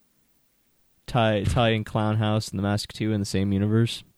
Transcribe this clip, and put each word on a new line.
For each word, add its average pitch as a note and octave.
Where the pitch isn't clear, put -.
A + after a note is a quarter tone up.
Tie, A2
tie A#2
in A2
Clown G#2+
House G#2+
and -
The F#2+
Mask G2+
Two G#2+
in G#2+
the G2+
same G2
universe. G#2+